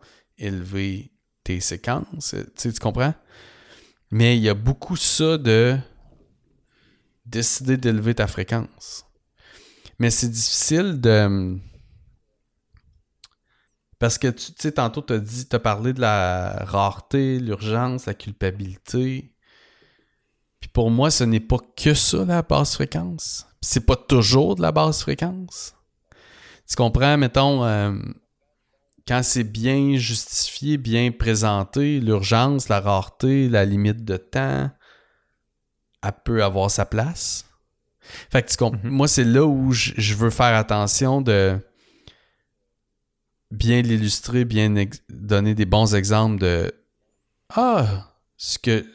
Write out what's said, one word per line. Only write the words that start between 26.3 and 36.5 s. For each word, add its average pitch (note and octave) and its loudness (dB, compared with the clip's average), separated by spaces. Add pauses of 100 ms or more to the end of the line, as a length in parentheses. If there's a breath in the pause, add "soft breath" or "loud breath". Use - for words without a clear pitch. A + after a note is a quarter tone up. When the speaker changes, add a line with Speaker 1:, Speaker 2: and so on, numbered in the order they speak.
Speaker 1:
Tu - -4
comprends, B2+ 2
mettons, C3+ 2
euh, G#2 0 (1120)
quand B2 0
c'est B2 0
bien C3 0
justifié, B2+ -2
bien A#2+ 0
présenté, A2 0
l'urgence, A2+ 2
la G2+ 2
rareté, B2 0
la G#2+ 4
limite G#2 0
de G2 -4
temps, C3+ -4 (1300 soft breath)
elle G2+ -4 (120)
peut A2+ 0
avoir G2 2